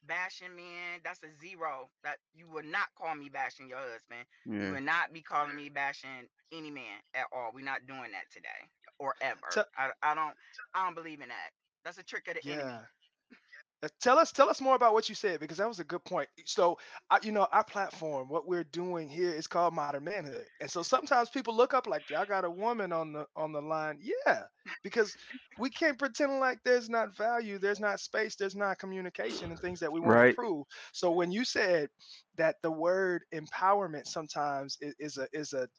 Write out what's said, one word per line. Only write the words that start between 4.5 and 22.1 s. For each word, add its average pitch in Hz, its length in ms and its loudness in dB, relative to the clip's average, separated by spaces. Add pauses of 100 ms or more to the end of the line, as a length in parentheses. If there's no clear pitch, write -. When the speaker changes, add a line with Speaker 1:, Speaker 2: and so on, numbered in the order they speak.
Speaker 1:
You 101 120 0
Speaker 2:
Yeah. - 20 -2
Speaker 1:
will 135 120 -4
not 160 300 0
be 160 100 -16
calling 147 340 -2
me 147 140 -12
bashing 135 580 -8 (240)
any 160 180 -12
man 113 300 -14 (140)
at 131 180 -4
all. 120 200 -6
We're 131 120 -16
not 135 220 -6
doing 131 260 -12
that 92 180 -12
today 57 380 -14 (300)
or 135 220 -4
ever. 131 300 -6
Speaker 3:
Te- 208 120 2 (140)
Speaker 1:
I, 135 140 -2 (120)
I 151 120 2
don't, 156 220 -4 (380)
I 190 100 0
don't 180 100 -2
believe 160 260 -12
in 127 80 -16
that. 87 220 -12 (340)
That's 175 140 -12
a 180 60 -18
trick - 240 -8
of 170 60 -4
the 143 160 -8
enemy. 143 200 -4
Speaker 3:
Yeah. 117 160 -12 (1000)
Uh, 151 40 -2 (120)
tell 254 180 8
us, 320 140 6
tell 285 180 6
us 311 120 0
more 262 140 6
about 233 180 6
what 220 160 4
you 202 60 -8
said, 175 240 -2
because 156 180 -8
that 208 100 0
was 208 120 -8
a 160 40 -6
good 165 200 -6
point. 156 240 -4 (180)
So, 175 320 4 (320)
I, 185 120 8
you 214 100 -2
know, 202 200 4
our 208 120 6
platform, 160 680 -4
what 156 180 -2
we're 175 160 0
doing 165 440 -4
here 175 260 0
is 156 140 -6
called 175 260 2
Modern 143 300 -2
Manhood. 151 420 -6 (140)
And 147 100 -8
so 180 120 -4
sometimes 254 480 2
people 233 260 -4
look 254 180 6
up 254 120 4
like, - 240 -2